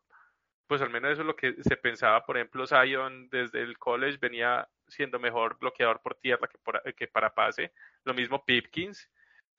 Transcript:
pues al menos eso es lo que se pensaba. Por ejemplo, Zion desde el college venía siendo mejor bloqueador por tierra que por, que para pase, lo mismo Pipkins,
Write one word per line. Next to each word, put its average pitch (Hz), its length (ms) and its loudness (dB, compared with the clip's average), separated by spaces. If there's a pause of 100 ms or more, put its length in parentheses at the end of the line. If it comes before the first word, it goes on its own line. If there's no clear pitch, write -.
(680)
pues 143 140 0
al 131 80 0
menos 120 240 -2
eso 151 80 -2
es 160 60 -4
lo 156 100 -2
que 131 260 -4
se 127 140 2
pensaba. 117 480 2
Por 131 140 -4
ejemplo, 131 280 -6
Zion 131 600 2
desde 120 320 -2
el 120 160 -6
college 131 420 -2
venía 120 480 -2 (220)
siendo 127 300 -6
mejor 117 400 -2
bloqueador 120 420 0
por 123 140 -8
tierra 123 340 0
que - 80 -20
por, - 260 -4 (120)
que 120 120 -8
para 110 280 0
pase, 110 360 0 (340)
lo 127 100 -2
mismo 127 320 -2
Pipkins, 156 640 -2 (480)